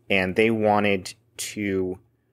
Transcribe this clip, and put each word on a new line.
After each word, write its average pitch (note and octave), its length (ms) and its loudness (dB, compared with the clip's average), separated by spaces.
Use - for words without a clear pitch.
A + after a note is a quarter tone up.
and F#2 260 0
they A2+ 160 4
wanted G#2 640 0
to F#2+ 640 -4